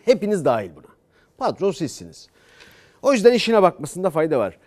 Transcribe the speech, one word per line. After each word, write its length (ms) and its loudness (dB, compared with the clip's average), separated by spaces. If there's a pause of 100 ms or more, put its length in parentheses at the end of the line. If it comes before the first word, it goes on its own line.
Hepiniz 400 0
dahil 300 0
buna. 120 -20 (500)
Patron 340 -4
sizsiniz. 560 -12 (760)
O 120 2
yüzden 200 6
işine 280 2
bakmasında 480 -2
fayda 300 -2
var. 280 -4